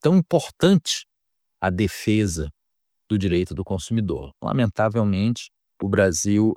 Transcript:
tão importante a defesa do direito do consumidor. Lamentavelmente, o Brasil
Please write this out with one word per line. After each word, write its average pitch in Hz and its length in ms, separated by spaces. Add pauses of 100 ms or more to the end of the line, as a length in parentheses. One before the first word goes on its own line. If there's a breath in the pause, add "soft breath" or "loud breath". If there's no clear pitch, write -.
tão 165 160
importante - 920 (540)
a 92 100
defesa 92 800 (580)
do 107 100
direito 92 360
do 92 100
consumidor. 92 760
Lamentavelmente, 107 1120 (320)
o 98 60
Brasil 104 680